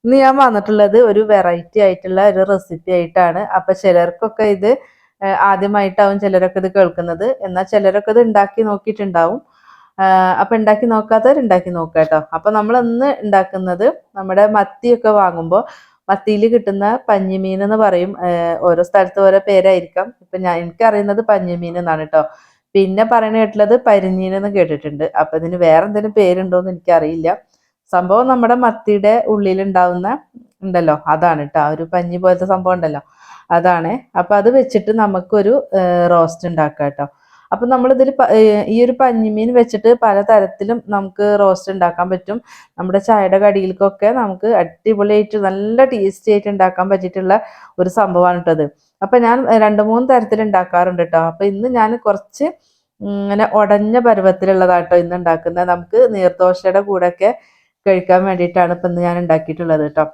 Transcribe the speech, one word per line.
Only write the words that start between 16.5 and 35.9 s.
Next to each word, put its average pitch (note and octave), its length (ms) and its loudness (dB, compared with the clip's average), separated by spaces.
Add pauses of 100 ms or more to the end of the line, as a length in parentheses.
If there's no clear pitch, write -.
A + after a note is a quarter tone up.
പഞ്ഞിമീൻ F#3+ 580 -2
എന്ന് G#3 140 0
പറയും. F#3+ 360 0 (120)
ഏഹ്, E3+ 360 -2
ഓരോ F3 220 2
സ്ഥലത്ത് F#3 380 0
ഓരോ G3 180 4
പേരായിരിക്കാം. F#3+ 680 0 (140)
ഇപ്പൊ - 180 -14
ഞാൻ, F3+ 200 -2
എനിക്കറിയുന്നത് G#3 640 -2
പഞ്ഞിമീൻ F3 560 -2
എന്നാണ് D#3+ 280 -4
ട്ടോ. D#3 160 0 (520)
പിന്നെ G3 300 2
പറയണ A3 300 0
കേട്ടിട്ടുള്ളത് G#3+ 420 2 (100)
പരിഞ്ഞീൻ F#3+ 480 0
എന്ന് G3 200 -4
കേട്ടിട്ടുണ്ട്. D3+ 500 -2 (100)
അപ്പൊ D#3+ 220 -2
ഇതിന് E3 200 -6
വേറെ E3 300 4
എന്തെങ്കിലും G#3 260 -4
പേരുണ്ടോ F#3 460 0
എന്ന് F#3 140 -4
എനിക്കറിയില്ല. E3 560 -2 (600)
സംഭവം F#3+ 380 0
നമ്മുടെ A#3+ 280 2
മത്തിയുടെ A3 580 0 (120)
ഉള്ളിലുണ്ടാവുന്ന F#3+ 800 -2 (540)
ഉണ്ടല്ലോ, F3 440 0
അതാണ് D#3+ 380 0
ട്ടോ. C#3+ 160 -4
ആ D3 100 0
ഒരു D#3 160 -6
പഞ്ഞി F3 320 -6
പോലത്തെ F3+ 280 0
സംഭവം F#3 300 -2
ഉണ്ടല്ലോ, D3+ 260 -6 (480)
അതാണ്. E3+ 420 0 (240)
അപ്പൊ F3+ 180 0
അത് G3+ 160 4
വെച്ചിട്ട് B3 440 0
നമുക്കൊരു, G#3 640 0 (160)
ഏഹ്, F3+ 360 0